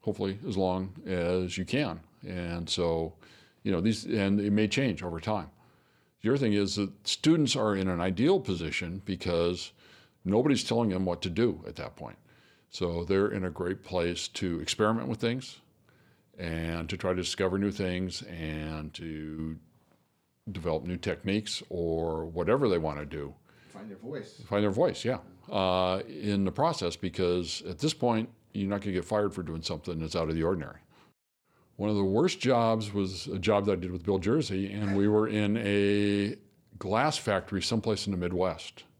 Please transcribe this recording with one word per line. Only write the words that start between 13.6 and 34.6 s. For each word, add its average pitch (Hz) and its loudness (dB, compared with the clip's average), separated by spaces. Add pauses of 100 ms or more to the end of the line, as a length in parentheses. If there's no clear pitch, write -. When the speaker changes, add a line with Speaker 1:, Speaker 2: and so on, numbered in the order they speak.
Speaker 1:
place 87 0
to 85 -2
experiment 107 0
with 120 -4
things 120 -4 (760)
and 82 -4
to 92 -4
try 92 0
to 90 2
discover 92 0
new 101 2
things 92 -2
and 78 -8
to 80 -8 (960)
develop 82 -2
new 90 -4
techniques 98 -2
or 82 -2
whatever 87 2
they 90 4
wanna 76 -4
do. 71 -8 (360)
Speaker 2:
Find - -16
their - -14
voice. - -12
Speaker 1:
Find 104 2
their 104 2
voice, 135 2
yeah, 123 0 (300)
uh, 92 2
in 104 -2
the 92 0
process, 131 0
because 90 0
at 87 -10
this 156 2
point, 117 0 (240)
you're 101 -2
not 101 0
gonna 101 -4
get 90 -2
fired 104 0
for 95 -6
doing 80 -6
something 80 -6
that's 80 -4
out 82 0
of 80 -2
the 82 2
ordinary. 85 -2 (1000)
One 101 -2
of 107 2
the 101 2
worst 117 2
jobs 113 2
was 95 -2
a 95 -6
job 101 4
that 104 4
I 95 4
did 90 -6
with 85 -8
Bill 98 2
Jersey, 98 0